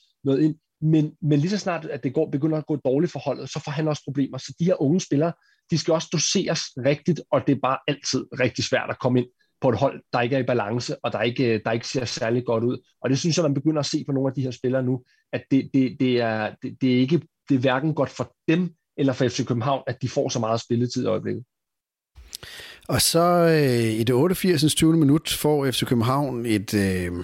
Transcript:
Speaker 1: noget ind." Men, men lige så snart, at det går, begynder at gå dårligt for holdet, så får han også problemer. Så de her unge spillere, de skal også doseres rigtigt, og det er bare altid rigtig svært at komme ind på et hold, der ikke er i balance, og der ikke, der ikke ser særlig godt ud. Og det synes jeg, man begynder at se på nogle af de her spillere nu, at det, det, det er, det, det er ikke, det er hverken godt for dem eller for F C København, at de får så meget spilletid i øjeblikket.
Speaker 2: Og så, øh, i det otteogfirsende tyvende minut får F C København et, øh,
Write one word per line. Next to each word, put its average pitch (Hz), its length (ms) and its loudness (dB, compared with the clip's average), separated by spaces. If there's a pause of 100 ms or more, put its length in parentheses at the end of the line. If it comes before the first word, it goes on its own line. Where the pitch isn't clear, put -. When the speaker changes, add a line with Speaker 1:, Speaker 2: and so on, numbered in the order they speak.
(240)
Speaker 1:
noget 135 180 0
ind." 156 140 2 (260)
Men, 156 400 2
men 147 180 2
lige 165 100 0
så 208 80 -2
snart, 165 280 -6
at 147 180 -8
det 135 100 -4
går, 156 160 0
begynder 156 280 -2
at 147 80 -6
gå 156 100 -2
dårligt 139 360 0
for 139 80 -10
holdet, 135 300 -6
så - 160 -8
får 151 60 -6
han 156 160 -2
også 151 180 -2
problemer. 135 320 -4
Så - 220 -12
de 170 60 0
her 180 160 0
unge 156 180 4
spillere, 156 340 0 (380)
de 165 60 2
skal - 160 0
også - 200 -2
doseres 165 480 0
rigtigt, 139 600 -2 (100)
og 135 160 2
det 139 80 4
er 104 80 -2
bare 131 140 0 (100)
altid - 380 -4 (140)
rigtig 123 240 -2
svært - 260 -2
at 123 100 -8
komme 127 200 2
ind 123 80 0 (340)
på 131 80 4
et 110 80 2
hold, - 240 0 (120)
der 123 80 2
ikke 123 140 0
er 135 40 2
i 127 40 0
balance, 120 600 -2
og 117 60 -2
der 104 100 -4
ikke, 120 440 0
der 117 60 0
ikke 113 160 -4
ser 127 180 -4
særlig 120 400 -2
godt 113 180 0
ud. 127 240 -2 (140)
Og 123 80 -2
det 135 100 2
synes 165 180 0
jeg, 175 60 2
man 143 100 2
begynder 151 260 0
at 143 60 -2
se 147 200 -4
på 143 60 -6
nogle 135 180 0
af 131 60 -6
de 139 60 -2
her 127 100 -4
spillere 127 320 -2
nu, 127 200 -2 (300)
at 120 180 -6
det, 135 220 2
det, 131 260 2
det 127 220 2
er, 110 400 -2
det, 117 200 -10
det 127 140 2
er 127 40 4
ikke, 139 220 2 (280)
det 139 60 4
er 127 40 2
hverken 135 360 0
godt 135 140 -2
for - 260 -8 (120)
dem 175 220 2 (280)
eller 135 160 2
for 127 140 0
F 120 40 0
C 127 140 -4
København, 131 420 -2
at 123 140 -8
de 123 80 -4
får 127 200 -2
så 123 100 -4
meget 113 220 -2
spilletid 120 420 -2
i 110 40 -2
øjeblikket. 104 360 -4 (1400)
Speaker 2:
Og 139 140 0
så, - 180 2
øh, 151 800 4
i 117 40 0
det 123 120 2
otteogfirsende 160 580 2
tyvende 165 260 4
minut 147 300 4
får 143 420 0
F - 40 -4
C 123 100 -2
København 127 600 0
et, 107 280 0
øh, 92 380 0 (120)